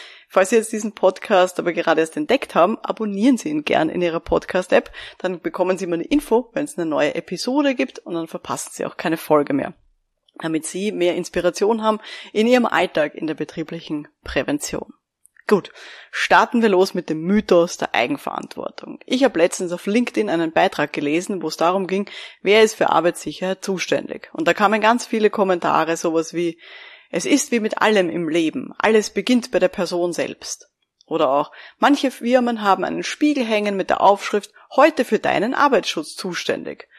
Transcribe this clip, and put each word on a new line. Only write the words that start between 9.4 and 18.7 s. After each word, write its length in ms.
mehr, 200
damit 260
Sie 260
mehr 240
Inspiration 680
haben 180
in 120
Ihrem 200
Alltag 480
in 120
der 80
betrieblichen 760
Prävention. 680
Gut, 220
starten 520
wir 80
los 240
mit 160
dem 120
Mythos 540
der 180
Eigenverantwortung. 1120